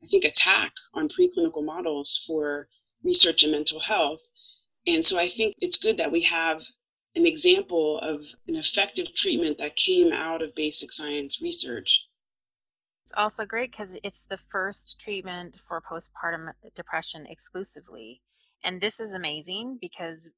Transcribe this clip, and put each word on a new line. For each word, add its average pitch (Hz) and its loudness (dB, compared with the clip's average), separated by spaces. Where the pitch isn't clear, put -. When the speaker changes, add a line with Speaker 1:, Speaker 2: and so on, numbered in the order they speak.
Speaker 1:
I 165 -20
think, - 0
attack - 6
on 151 -4
preclinical 165 -2
models 156 0
for 147 -6
research 170 8
in 151 4
mental 151 0
health. 160 -4
And 165 2
so 185 12
I 180 0
think 220 -4
it's 180 4
good 220 0
that 156 -4
we 170 -2
have 165 -4
an 165 2
example 170 2
of 151 -10
an 165 -6
effective 175 -4
treatment 160 4
that 147 -10
came 180 2
out 165 -6
of 156 -10
basic 151 0
science 147 -4
research. - -2
Speaker 2:
It's - -18
also 214 -6
great 240 -12
'cause 185 -16
it's - -12
the 196 -14
first - -8
treatment 180 -14
for 165 -14
postpartum 165 -12
depression 165 -10
exclusively. 127 -16
And 180 -8
this 208 -6
is 214 -12
amazing 185 -12
because 165 -16